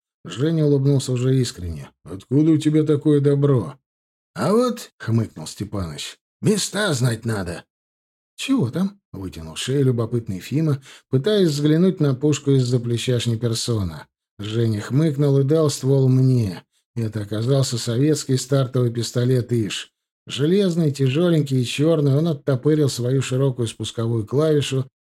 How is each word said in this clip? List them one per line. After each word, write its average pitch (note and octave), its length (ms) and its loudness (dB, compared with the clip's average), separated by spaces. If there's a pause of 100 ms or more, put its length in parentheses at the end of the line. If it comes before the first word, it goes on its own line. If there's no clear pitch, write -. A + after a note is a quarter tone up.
(260)
Женя D3+ 400 0
улыбнулся C#3 460 2
уже B2+ 260 0
искренне. E2+ 520 -6 (140)
"Откуда C3+ 480 0
у D#3 60 4
тебя D3+ 260 2
такое D3 360 2
добро?" C#3 560 2 (600)
"А - 180 0
вот", — A#3+ 440 0
хмыкнул A2 500 -2
Степаныч, F#2 680 -10 (240)
"места F#3+ 520 0
знать A#2 320 -2
надо". F#2 400 -6 (680)
"Чего G#3+ 360 0
там?" — G3 280 -4 (120)
вытянул E2 440 -12
шею C3+ 300 0
любопытный A#2 540 -2
Фима, C#3+ 420 -2 (280)
пытаясь F#3 400 2
взглянуть D#3 500 2
на C#3 160 2
пушку C#3+ 360 0
из-за B2+ 280 2
плеча A#2 400 -2
Шниперсона. A2 880 -2 (320)
Женя G#2+ 420 -2
хмыкнул C#3 580 2
и C#3 40 2
дал D3+ 260 2
ствол C3+ 400 2
мне. B2+ 540 2 (320)
Это A2 260 -4
оказался A#2 560 -2
советский C3+ 600 0
стартовый B2+ 540 0
пистолет B2 600 -2
"Иш". A2 400 -4 (340)
Железный, D#3+ 680 0
тяжеленький C#3 680 2
и A#2 40 0
черный, D3 500 2
он E3 140 2
оттопырил D3 580 0
свою B2+ 340 -2
широкую B2+ 460 -2
спусковую A2+ 580 -4
клавишу, C#3 640 0 (180)